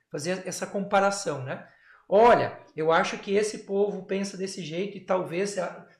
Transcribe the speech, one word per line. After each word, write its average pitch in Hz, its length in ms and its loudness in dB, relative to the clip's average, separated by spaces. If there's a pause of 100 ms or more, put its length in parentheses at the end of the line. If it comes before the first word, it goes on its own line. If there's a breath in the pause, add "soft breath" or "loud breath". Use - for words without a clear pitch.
fazer 175 380 -6
essa 180 180 -6
comparação, 196 760 0
né? 139 240 -10 (400 loud breath)
Olha, 202 500 6 (200)
eu 156 160 2
acho 196 240 2
que 196 180 -6
esse 208 300 -2
povo 196 400 -2
pensa 196 320 -4
desse 190 240 -8
jeito 175 340 -6
e 190 60 -14
talvez 185 560 -2
a, - 280 -8 (140 loud breath)